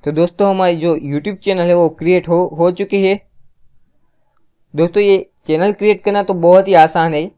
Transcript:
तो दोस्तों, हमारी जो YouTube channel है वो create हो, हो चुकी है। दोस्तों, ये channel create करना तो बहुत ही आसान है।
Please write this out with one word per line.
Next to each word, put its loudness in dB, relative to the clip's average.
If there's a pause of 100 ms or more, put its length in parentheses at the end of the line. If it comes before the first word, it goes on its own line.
तो -4
दोस्तों, -2
हमारी 0
जो -2
YouTube -8
channel -2
है 2
वो 2
create -2
हो, 0 (140)
हो 0
चुकी -4
है। 0 (1600)
दोस्तों, 0
ये 2 (300)
channel 0
create -2
करना -2
तो -6
बहुत 4
ही 0
आसान 2
है। -4 (140)